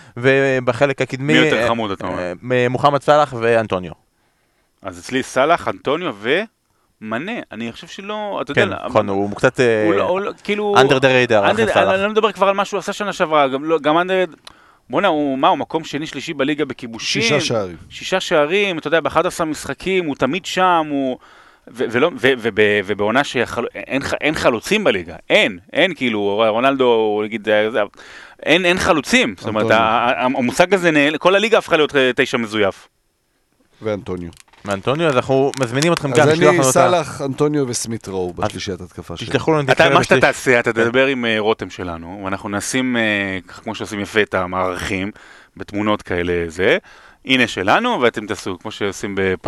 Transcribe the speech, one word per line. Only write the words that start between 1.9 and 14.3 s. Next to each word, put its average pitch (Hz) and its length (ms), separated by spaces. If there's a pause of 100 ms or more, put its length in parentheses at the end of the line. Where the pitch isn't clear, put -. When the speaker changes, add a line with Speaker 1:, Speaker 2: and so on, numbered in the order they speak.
Speaker 2:
אתה 95 160
אומר? 90 120
Speaker 1:
אה, 90 140 (100)
מ-, 123 300
מוחמד 143 300
סלאח 147 380
ואנטוניו. 107 520 (920)
Speaker 2:
אז 90 160
אצלי 123 240
סלאח, 147 460
אנטוניו 135 460 (840)
ומנה. 117 320 (200)
אני 117 200
חושב - 140
שלא, 208 560
אתה - 80
יודע, 139 120
Speaker 1:
כן, 98 60
Speaker 2:
לא, 98 80 (100)
Speaker 1:
נכון, 104 220
הוא 101 280
קצת, 131 240
אה, 113 260
Speaker 2:
הוא 101 80
לא, 101 80
הוא 180 180
לא, 202 100 (140)
כאילו, 208 340
Speaker 1:
under 135 120 (100)
the 127 280
radar, - 20
Speaker 2:
under, 107 220
Speaker 1:
אחרי 220 120
Speaker 2:
אני, 190 80
Speaker 1:
סלאח. 196 220
Speaker 2:
אני 190 80
לא 202 60
מדבר 214 240
כבר 185 160
על 196 60
מה 202 100
שהוא 190 140
עשה 180 140
שנה 196 200
שעברה, 151 360
גם 135 160
לא, 160 140
גם 151 200
under... 180 380 (540)